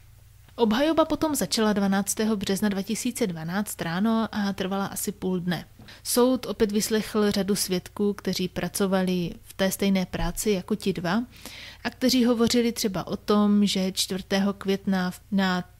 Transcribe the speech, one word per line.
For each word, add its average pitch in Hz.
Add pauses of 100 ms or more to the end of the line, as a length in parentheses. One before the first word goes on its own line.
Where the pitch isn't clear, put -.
(560)
Obhajoba 285
potom 311
začala 214
dvanáctého 202
března 196
dva 196
tisíce 220
dvanáct 175
ráno 208
a 202
trvala 196
asi -
půl 185
dne. 170 (380)
Soud 254
opět 208
vyslechl 208
řadu 202
svědků, 202
kteří 185
pracovali 185 (100)
v -
té 190
stejné 190
práci -
jako 190
ti 190
dva 196 (600)
a 233
kteří 247
hovořili 233
třeba 196
o -
tom, 208
že 190
čtvrtého 196
května 190 (200)
na 190 (160)